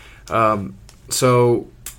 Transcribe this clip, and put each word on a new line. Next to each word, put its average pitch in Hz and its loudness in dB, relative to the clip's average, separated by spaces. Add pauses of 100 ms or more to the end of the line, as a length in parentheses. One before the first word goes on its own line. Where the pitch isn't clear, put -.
(300)
Um, 104 -2 (320)
so 123 2 (320)